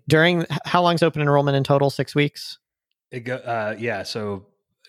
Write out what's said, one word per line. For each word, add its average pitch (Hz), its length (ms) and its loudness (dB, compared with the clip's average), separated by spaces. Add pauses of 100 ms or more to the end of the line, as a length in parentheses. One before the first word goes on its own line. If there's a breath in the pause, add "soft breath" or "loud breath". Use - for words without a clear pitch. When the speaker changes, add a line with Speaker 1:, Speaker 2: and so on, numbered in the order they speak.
Speaker 1:
during, 165 360 4
h-, - 40 -12 (160)
how - 180 2
long's 170 220 2
open 156 180 0
enrollment 143 360 2
in 135 80 0
total? 143 240 2
Six - 260 -6
weeks? - 420 -4 (540)
Speaker 2:
It 123 140 -10
go, 123 100 -6
uh, 113 420 -4
yeah. 107 260 -4
So 101 420 -8 (440)